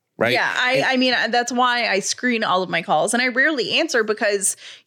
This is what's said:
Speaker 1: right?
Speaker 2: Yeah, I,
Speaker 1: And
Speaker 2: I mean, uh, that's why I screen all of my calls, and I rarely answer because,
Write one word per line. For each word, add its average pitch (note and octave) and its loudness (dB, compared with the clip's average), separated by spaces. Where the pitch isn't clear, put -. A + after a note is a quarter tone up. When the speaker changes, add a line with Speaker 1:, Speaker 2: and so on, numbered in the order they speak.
Speaker 1:
right? A2+ 2
Speaker 2:
Yeah, F3 0
I, B3 0
Speaker 1:
And C4 0
Speaker 2:
I B3+ 0
mean, B3+ 2
uh, G#3 0
that's A#3+ 0
why A#3+ 0
I G3 0
screen A3+ -2
all F#3 0
of F3+ -8
my E3+ -2
calls, E3+ 0
and A#3 2
I B3+ 2
rarely C4 0
answer C4 2
because, G#3 0